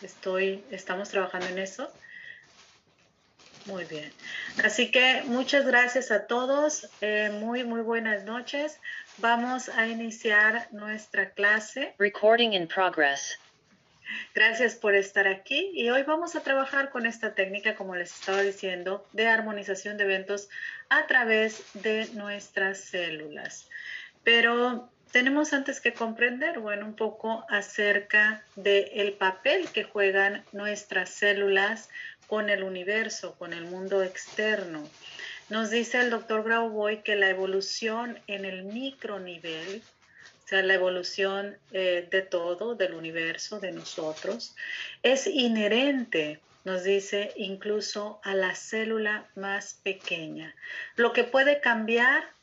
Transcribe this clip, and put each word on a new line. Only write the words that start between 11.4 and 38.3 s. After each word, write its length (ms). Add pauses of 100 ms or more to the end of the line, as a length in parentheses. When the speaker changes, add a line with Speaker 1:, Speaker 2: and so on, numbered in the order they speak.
Speaker 2:
Recording 560
in 140
progress. 720 (960)
Speaker 1:
Gracias 400
por 180
estar 340
aquí. 460
Y 160
hoy 140
vamos 320
a 80
trabajar 480
con 140
esta 280
técnica, 420
como 200
les 180
estaba 280
diciendo, 720
de 140
armonización 680
de 60
eventos 460 (400)
a 180
través 560 (100)
de 400
nuestras 680
células. 880 (540)
Pero 680 (200)
tenemos 420
antes 260
que 140
comprender, 680
bueno, 260
un 100
poco 520
acerca 1000 (100)
del 580
papel 560
que 140
juegan 680
nuestras 580
células 800 (380)
con 220
el 140
universo, 720
con 180
el 120
mundo 380
externo. 840 (580)
Nos 220
dice 320
el 80
doctor 340
Grauboy 600
que 120
la 140
evolución 960
en 200